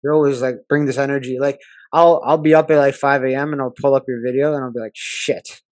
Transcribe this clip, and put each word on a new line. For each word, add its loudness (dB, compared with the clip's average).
you're -2
always, 0
like, -4
bring 0
this -2
energy. -4
Like, -2
I'll, 6
I'll 2
be 2
up 4
at, 6
like, 2
five 0
A -2
M -4
and -6
I'll -6
pull 2
up 0
your -6
video 0
and -4
I'll -10
be -8
like, -12
"Shit. -8